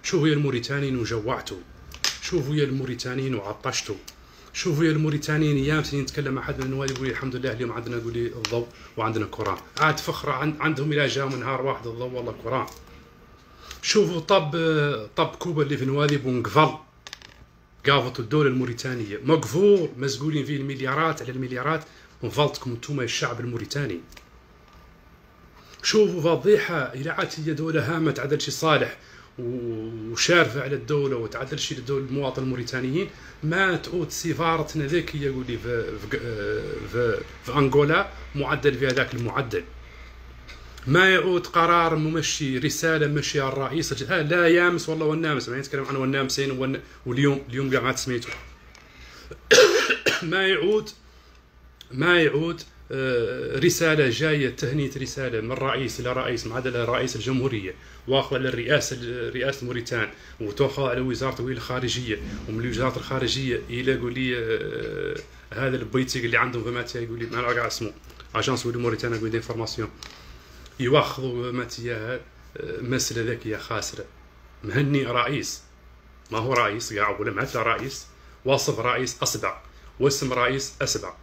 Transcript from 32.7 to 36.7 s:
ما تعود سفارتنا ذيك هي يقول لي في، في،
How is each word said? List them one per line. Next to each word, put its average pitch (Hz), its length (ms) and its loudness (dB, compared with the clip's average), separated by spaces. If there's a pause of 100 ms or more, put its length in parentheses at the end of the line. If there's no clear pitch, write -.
ما 180 320 2
تعود 175 340 -4
سفارتنا 156 760 0
ذيك 160 300 -2
هي 143 100 -4
يقول 131 220 -2
لي 120 100 -4
في، 107 420 -4
في، 107 200 -4 (720)